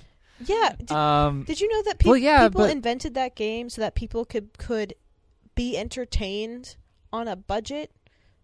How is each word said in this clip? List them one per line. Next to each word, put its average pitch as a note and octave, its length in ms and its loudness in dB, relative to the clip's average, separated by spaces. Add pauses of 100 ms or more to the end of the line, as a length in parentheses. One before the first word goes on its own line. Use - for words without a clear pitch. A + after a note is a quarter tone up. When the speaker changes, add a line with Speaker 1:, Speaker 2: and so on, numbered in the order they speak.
(460)
Speaker 1:
Yeah. A4 320 2
Did, A3+ 140 -8
Speaker 2:
Um, D3 500 4
Speaker 1:
did D#4 180 -6
you G4+ 80 4
know G#4+ 140 2
that G4+ 160 -2
peop- - 120 0
Speaker 2:
well, C4+ 60 8
yeah, C4 300 6
Speaker 1:
people F#3+ 140 2
Speaker 2:
but G#3 100 6
Speaker 1:
invented B3 440 -4
that C4 200 -2
game A3+ 340 -6
so A3+ 120 -10
that G#3+ 160 -4
people A#3 280 -4
could, G#3+ 320 -8
could G#3+ 380 -6 (640)
be A#3+ 200 -2
entertained A3+ 1000 -6 (360)
on A#3 140 -6
a G#3 80 -6
budget G#3+ 560 -6 (540)